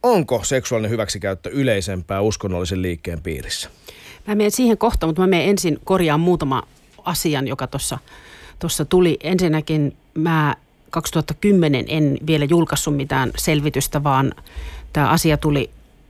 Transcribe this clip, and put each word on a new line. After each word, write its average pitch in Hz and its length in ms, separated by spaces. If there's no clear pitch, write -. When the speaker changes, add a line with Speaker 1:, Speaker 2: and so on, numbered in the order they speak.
Speaker 1:
Onko 165 400
seksuaalinen 117 480
hyväksikäyttö 101 580
yleisempää 98 720
uskonnollisen 92 600
liikkeen 85 400
piirissä? - 480
Speaker 2:
Mä 208 80
menen 208 160
siihen 233 260
kohta, 233 280
mutta 165 160
mä 185 60
menen 175 220
ensin 185 340
korjaan 165 360
muutama 160 440
asian, 147 440
joka 131 200
tossa, 135 300
tossa 165 260
tuli. 180 380
Ensinnäkin 156 760
mä 160 420
kaksituhatta 160 440
kymmenen 165 540
en 147 300
vielä 151 180
julkaissut 151 500
mitään 135 420
selvitystä, 143 680
vaan 135 300
tää 143 160
asia 160 280
tuli, 147 320